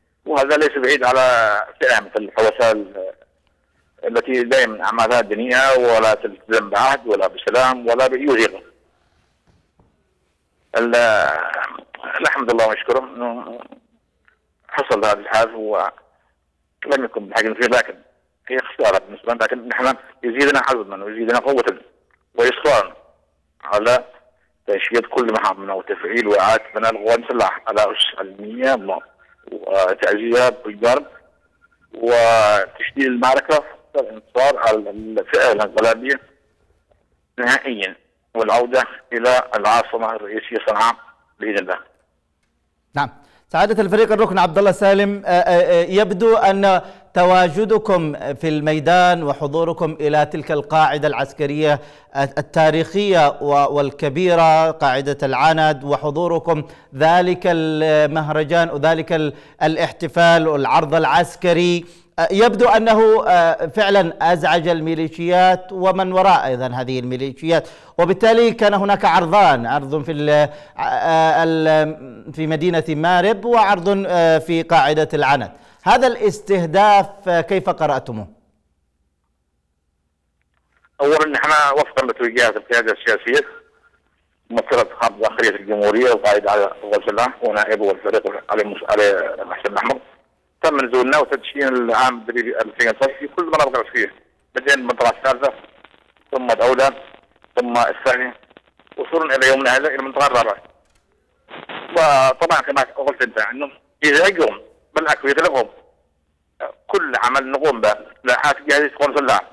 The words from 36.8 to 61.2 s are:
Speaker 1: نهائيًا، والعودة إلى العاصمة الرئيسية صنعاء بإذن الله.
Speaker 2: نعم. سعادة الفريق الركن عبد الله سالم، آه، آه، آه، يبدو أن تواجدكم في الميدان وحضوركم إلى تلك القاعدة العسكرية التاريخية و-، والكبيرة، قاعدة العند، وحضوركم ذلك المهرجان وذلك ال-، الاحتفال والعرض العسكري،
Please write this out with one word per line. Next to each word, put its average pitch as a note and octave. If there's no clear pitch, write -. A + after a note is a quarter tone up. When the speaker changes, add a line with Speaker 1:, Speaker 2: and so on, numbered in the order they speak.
Speaker 1:
نهائيًا، A#2+
والعودة A#2+
إلى B2
العاصمة A2+
الرئيسية G#2+
صنعاء A2
بإذن G#2
الله. F#2
Speaker 2:
نعم. C#3+
سعادة G#3
الفريق G#3+
الركن G3
عبد F3
الله G3+
سالم، G3
آه، G3+
آه، F3
آه، F3
يبدو G3+
أن G3
تواجدكم F3+
في C#3+
الميدان D#3
وحضوركم D#3+
إلى D3
تلك D3+
القاعدة D3+
العسكرية D3
التاريخية D#3
و-، C#3+
والكبيرة، D#3+
قاعدة C#3
العند، D3
وحضوركم D3+
ذلك F3
المهرجان D#3
وذلك D#3+
ال-، D3+
الاحتفال E3
والعرض D3
العسكري، E3+